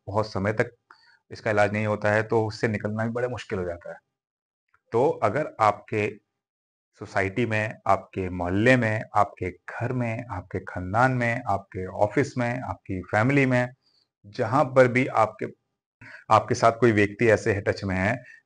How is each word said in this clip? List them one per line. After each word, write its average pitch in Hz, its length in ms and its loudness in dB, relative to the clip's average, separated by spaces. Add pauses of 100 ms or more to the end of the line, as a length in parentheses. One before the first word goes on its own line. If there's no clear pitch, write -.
बहुत 107 260 -4
समय 98 200 -2
तक 110 180 -2 (600)
इसका 110 200 -6
इलाज 104 220 2
नहीं 107 140 -2
होता 104 260 0
है, 107 100 2
तो 110 240 0
उससे 110 220 -4
निकलना 107 360 -4
भी 117 60 -4
बड़ा 120 180 -4
मुश्किल 110 300 -8
हो 90 60 -4
जाता 85 260 -10
है। 82 60 -14 (960)
तो 127 160 2
अगर 120 520 -2
आपके 107 480 0 (920)
सोसाइटी 98 460 -2
में, 107 280 -2 (120)
आपके 95 440 -2
मोहल्ले 95 460 2
में, 110 260 0 (140)
आपके 92 340 -2
घर - 420 -8
में, 117 380 -4
आपके 95 280 -8
खानदान 104 540 0
में, 120 360 -2
आपके 95 380 -6
ऑफिस 104 520 0
में, 120 220 -4
आपकी - 420 -8
फैमिली 131 440 2
में, 123 220 0 (580)
जहां 117 380 0
पर 127 240 6
भी 123 180 2
आपके, 117 400 0 (840)
आपके 110 240 4
साथ 113 180 6
कोई 117 200 4
व्यक्ति 104 360 2
ऐसे 107 240 4
है, 98 80 0
टच 104 240 -4
में 95 120 -2
है, 92 260 -2 (240)